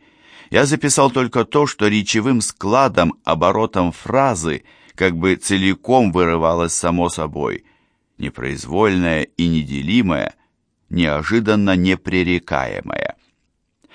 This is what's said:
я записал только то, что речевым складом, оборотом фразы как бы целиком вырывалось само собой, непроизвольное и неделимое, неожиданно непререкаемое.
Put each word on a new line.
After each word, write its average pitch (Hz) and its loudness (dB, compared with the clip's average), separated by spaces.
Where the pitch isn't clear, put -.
я 127 4
записал 139 2
только 123 0
то, 147 0
что 104 0
речевым 107 0
складом, 101 0
оборотом 90 0
фразы 104 -2
как 90 0
бы 90 2
целиком 98 0
вырывалось 85 0
само 87 -2
собой, 73 -6
непроизвольное 82 -2
и - -4
неделимое, 78 -2
неожиданно 98 0
непререкаемое. 87 -2